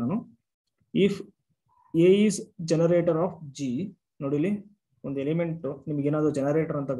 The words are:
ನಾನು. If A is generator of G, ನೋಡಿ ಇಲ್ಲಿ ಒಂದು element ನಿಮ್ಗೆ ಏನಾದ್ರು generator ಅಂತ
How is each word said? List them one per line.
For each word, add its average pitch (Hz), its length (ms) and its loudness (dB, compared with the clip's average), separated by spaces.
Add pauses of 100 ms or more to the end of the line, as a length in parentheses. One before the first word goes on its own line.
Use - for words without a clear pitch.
ನಾನು. 139 160 -2 (880)
If 190 80 2 (920)
A 180 40 8 (180)
is 196 100 0 (340)
generator 165 440 4 (100)
of - 80 -4 (240)
G, 139 100 -4 (560)
ನೋಡಿ 139 160 -2
ಇಲ್ಲಿ 180 120 0 (560)
ಒಂದು 139 160 -6
element 165 440 -4 (220)
ನಿಮ್ಗೆ 147 220 -2
ಏನಾದ್ರು 151 260 2
generator 147 440 0
ಅಂತ 139 180 -6